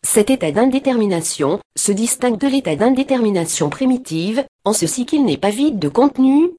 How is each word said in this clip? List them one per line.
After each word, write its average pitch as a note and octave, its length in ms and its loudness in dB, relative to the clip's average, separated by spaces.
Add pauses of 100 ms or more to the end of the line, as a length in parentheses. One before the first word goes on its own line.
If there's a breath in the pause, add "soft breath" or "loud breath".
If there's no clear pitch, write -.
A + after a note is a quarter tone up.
Cet G#3+ 280 2
état G#3 200 0
d'indétermination G#3 1080 0 (160)
se - 160 -2
distingue A3+ 460 -2
de C#4 80 -2
l'état C4 280 0
d'indétermination A3 920 0
primitive, B3 800 -2 (180)
en G3+ 80 0
ceci G#3+ 320 -2
qu'il C#4+ 220 0
n'est D3 100 0
pas G3 140 0
vide B3+ 280 -2
de D3 120 -2
contenu C#4 680 2